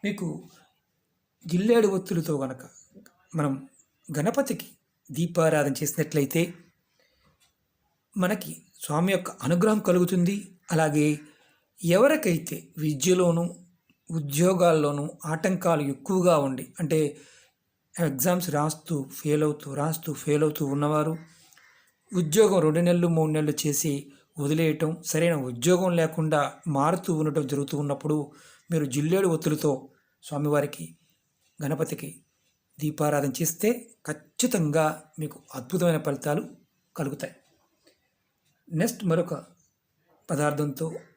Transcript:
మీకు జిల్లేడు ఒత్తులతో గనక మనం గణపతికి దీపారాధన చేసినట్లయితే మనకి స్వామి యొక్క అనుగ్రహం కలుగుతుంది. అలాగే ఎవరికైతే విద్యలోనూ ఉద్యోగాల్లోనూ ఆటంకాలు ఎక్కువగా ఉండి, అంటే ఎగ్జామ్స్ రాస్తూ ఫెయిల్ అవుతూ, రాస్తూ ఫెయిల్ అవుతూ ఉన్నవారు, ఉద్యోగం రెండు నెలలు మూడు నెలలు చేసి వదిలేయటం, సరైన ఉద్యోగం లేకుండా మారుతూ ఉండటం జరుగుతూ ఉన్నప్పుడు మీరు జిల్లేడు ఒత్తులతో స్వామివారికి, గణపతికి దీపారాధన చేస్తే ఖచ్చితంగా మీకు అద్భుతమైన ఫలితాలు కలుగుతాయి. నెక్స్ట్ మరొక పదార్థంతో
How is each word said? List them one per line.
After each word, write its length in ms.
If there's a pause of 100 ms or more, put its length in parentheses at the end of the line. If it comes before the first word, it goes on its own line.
మీకు 440 (960)
జిల్లేడు 420
ఒత్తులతో 540
గనక 200 (720)
మనం 340 (500)
గణపతికి 480 (440)
దీపారాధన 600
చేసినట్లయితే 840 (1600)
మనకి 460 (180)
స్వామి 320
యొక్క 180
అనుగ్రహం 500
కలుగుతుంది. 800 (140)
అలాగే 480 (640)
ఎవరికైతే 840 (100)
విద్యలోనూ 760 (560)
ఉద్యోగాల్లోనూ 1000 (160)
ఆటంకాలు 560
ఎక్కువగా 560
ఉండి, 280 (140)
అంటే 360 (840)
ఎగ్జామ్స్ 500
రాస్తూ 520
ఫెయిల్ 400
అవుతూ, 320
రాస్తూ 380
ఫెయిల్ 300
అవుతూ 240
ఉన్నవారు, 500 (1000)
ఉద్యోగం 440
రెండు 200
నెలలు 280
మూడు 220
నెలలు 220 (140)
చేసి 460 (260)
వదిలేయటం, 680
సరైన 280
ఉద్యోగం 640
లేకుండా 560 (160)
మారుతూ 460
ఉండటం 320
జరుగుతూ 320
ఉన్నప్పుడు 540 (380)
మీరు 140
జిల్లేడు 440
ఒత్తులతో 600 (340)
స్వామివారికి, 720 (680)
గణపతికి 600 (580)
దీపారాధన 500 (120)
చేస్తే 480 (160)
ఖచ్చితంగా 960 (160)
మీకు 240 (120)
అద్భుతమైన 520
ఫలితాలు 420 (480)
కలుగుతాయి. 360 (1400)
నెక్స్ట్ 320
మరొక 300 (960)
పదార్థంతో 640 (220)